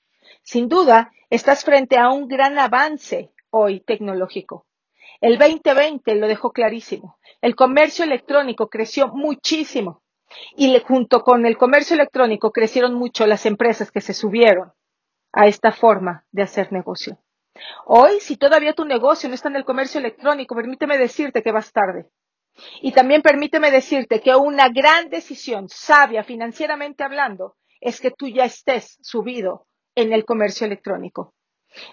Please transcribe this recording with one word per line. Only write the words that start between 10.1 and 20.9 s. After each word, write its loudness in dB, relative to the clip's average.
Y 4
le, 2
junto 0
con 2
el 0
comercio 2
electrónico 0
crecieron -2
mucho -2
las 0
empresas -2
que -6
se -10
subieron 0
a 4
esta 2
forma 0
de -4
hacer -6
negocio. -10
Hoy, 6
si -8
todavía 2
tu -6
negocio 0
no -8
está -10
en -6
el -6
comercio -6
electrónico, -4
permíteme -4